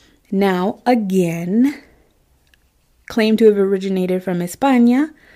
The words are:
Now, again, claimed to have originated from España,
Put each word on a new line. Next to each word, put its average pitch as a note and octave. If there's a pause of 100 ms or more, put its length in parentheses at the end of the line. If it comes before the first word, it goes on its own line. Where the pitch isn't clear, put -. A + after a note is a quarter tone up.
(300)
Now, F#3+
again, F#3+ (1300)
claimed A3
to A3+
have G#3
originated F#3+
from F3+
España, B3 (240)